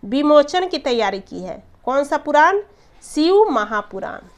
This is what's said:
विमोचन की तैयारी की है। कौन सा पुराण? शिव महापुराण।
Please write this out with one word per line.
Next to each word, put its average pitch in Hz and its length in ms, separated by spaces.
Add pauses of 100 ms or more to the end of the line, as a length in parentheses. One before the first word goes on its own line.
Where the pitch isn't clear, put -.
विमोचन 294 640
की 349 120
तैयारी 220 420
की 180 180
है। 180 220 (240)
कौन 277 180
सा 294 160
पुराण? 302 400 (440)
शिव 381 460
महापुराण। 208 760 (100)